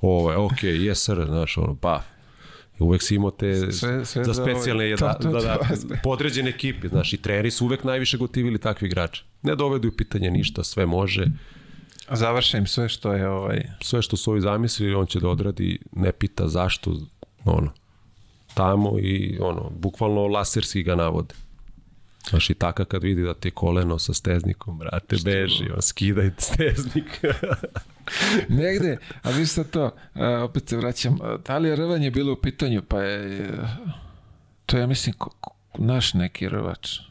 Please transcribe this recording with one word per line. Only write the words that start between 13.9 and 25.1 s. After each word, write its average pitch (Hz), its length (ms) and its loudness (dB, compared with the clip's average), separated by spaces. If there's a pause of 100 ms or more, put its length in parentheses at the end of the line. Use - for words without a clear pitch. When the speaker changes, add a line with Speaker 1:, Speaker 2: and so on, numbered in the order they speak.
Speaker 1:
što 101 160 0
su - 140 0
ovi 104 100 4
zamislili, 104 520 0
on 98 120 2
će 90 140 -2
da 87 100 2
odradi, 90 500 0 (120)
ne 92 200 2
pita - 360 0
zašto, 87 480 0 (500)
ono, 78 260 2 (840)
tamo 101 460 4
i, 98 420 0
ono, 85 300 -2
bukvalno 101 560 0
laserski 101 560 0
ga 87 120 0
navode. 82 400 0 (840)
Znaš, - 280 2
i 95 40 2
Taka 87 320 0
kad 92 180 -4
vidi 90 200 2
da 87 100 -2
ti - 140 -6
je 87 40 -2
koleno 85 480 2
sa - 140 -2
steznikom, 87 680 0
brate, 80 380 -2